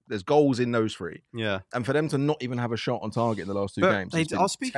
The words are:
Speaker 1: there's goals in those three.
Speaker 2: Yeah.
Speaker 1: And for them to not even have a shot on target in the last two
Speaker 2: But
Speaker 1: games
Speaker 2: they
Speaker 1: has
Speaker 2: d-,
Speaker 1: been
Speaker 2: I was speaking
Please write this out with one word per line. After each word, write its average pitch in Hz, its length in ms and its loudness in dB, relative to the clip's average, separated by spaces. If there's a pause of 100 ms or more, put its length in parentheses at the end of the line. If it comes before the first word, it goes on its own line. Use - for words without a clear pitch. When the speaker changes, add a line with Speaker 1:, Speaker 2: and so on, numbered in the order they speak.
Speaker 1:
there's 107 160 -4
goals 143 360 4
in 123 120 2
those 110 240 2
three. 82 280 -10 (100)
Speaker 2:
Yeah. 107 260 -2 (140)
Speaker 1:
And 120 120 -2
for 135 80 0
them 151 160 2
to 147 80 0
not 143 240 0
even 123 160 -4
have 120 160 -2
a 110 40 0
shot 120 240 -2
on 107 100 -6
target 113 320 0
in 90 40 -8
the 98 60 -2
last 101 220 -2
two 101 60 -2
Speaker 2:
But 185 100 6
Speaker 1:
games 98 200 -2
Speaker 2:
they 165 80 0
Speaker 1:
has 160 80 0
Speaker 2:
d-, 165 80 -8
Speaker 1:
been - 40 0
Speaker 2:
I - 40 4
was 196 80 2
speaking 254 260 -8